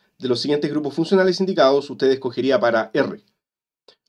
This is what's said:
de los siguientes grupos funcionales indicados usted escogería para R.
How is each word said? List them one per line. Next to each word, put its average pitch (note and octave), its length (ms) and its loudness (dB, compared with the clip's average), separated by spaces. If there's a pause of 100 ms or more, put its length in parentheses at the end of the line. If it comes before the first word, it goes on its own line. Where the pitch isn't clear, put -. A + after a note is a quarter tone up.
(180)
de C3 100 -8
los A#2+ 140 -2
siguientes D3 280 -2
grupos C#3+ 240 -4
funcionales F#3 460 0
indicados C#3+ 500 2
usted C3+ 220 0
escogería B2+ 480 0
para A2+ 340 0
R. - 280 -2 (880)